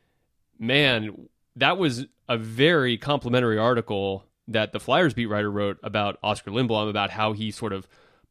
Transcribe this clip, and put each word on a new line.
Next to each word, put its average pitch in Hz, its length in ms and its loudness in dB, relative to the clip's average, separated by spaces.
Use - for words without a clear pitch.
man, 120 680 0
that 143 220 2
was 139 280 0
a 120 80 0
very 123 600 2
complimentary 123 600 0
article 107 680 0
that 107 260 -2
the 107 60 -8
Flyers 143 340 2
beat 117 140 -4
writer 104 240 -2
wrote 101 320 -2
about 104 400 -2
Oscar 104 280 -4
Lindblom, 110 380 0
about 101 220 -2
how 107 220 -2
he 107 180 -6
sort 104 220 -8
of 95 140 -10